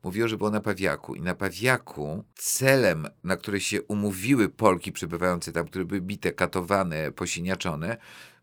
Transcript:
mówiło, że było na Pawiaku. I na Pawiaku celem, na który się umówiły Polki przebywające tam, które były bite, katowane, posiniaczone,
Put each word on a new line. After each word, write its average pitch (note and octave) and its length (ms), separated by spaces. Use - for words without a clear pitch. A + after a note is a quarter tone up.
mówiło, G2+ 240
że A2 100
było G#2 120
na G#2 120
Pawiaku. F2+ 540
I C2+ 60
na F2 140
Pawiaku F#2+ 880
celem, A2 720
na F2+ 140
który G2+ 220
się G2 220
umówiły G#2 680
Polki F#2 420
przebywające F2 600
tam, D#2+ 160
które F#2 180
były F#2+ 160
bite, F#2 300
katowane, E2+ 800
posiniaczone, F2+ 880